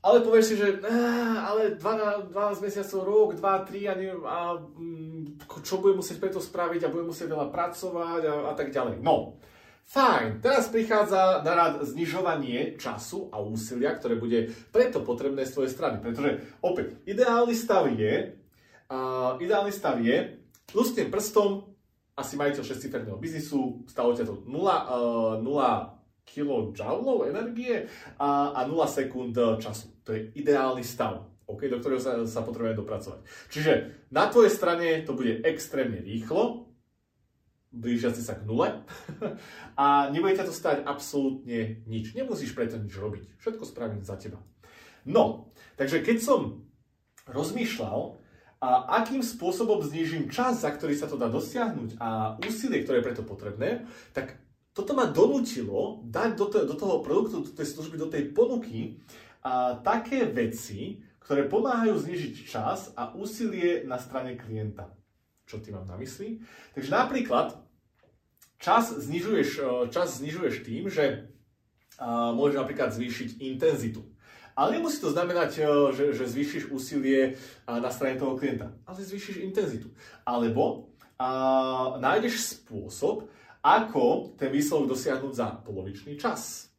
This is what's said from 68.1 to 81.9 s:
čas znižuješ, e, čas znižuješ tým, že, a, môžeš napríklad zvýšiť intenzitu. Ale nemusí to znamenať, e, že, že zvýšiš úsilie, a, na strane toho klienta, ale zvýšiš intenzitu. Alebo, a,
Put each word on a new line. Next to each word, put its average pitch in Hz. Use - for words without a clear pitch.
čas 226
znižuješ, 170
e, 143
čas 151
znižuješ 151
tým, 170
že, 139
a, 117
môžeš 139
napríklad 123
zvýšiť 120
intenzitu. 131
Ale 208
nemusí 320
to 160
znamenať, 170
e, 156
že, 139
že 127
zvýšiš 143
úsilie, 135
a, 120
na 123
strane 131
toho 131
klienta, 117
ale 190
zvýšiš 196
intenzitu. 190
Alebo, 120
a, 131